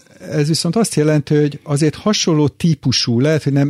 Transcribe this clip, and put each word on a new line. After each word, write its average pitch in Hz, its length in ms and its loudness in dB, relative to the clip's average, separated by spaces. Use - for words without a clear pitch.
ez 151 180 0
viszont 165 280 -2
azt 226 180 0
jelenti, 151 400 2
hogy 147 280 0
azért 143 320 0
hasonló 160 540 0
típusú, - 720 0
lehet, 151 220 0
hogy 139 100 -2
nem 143 180 2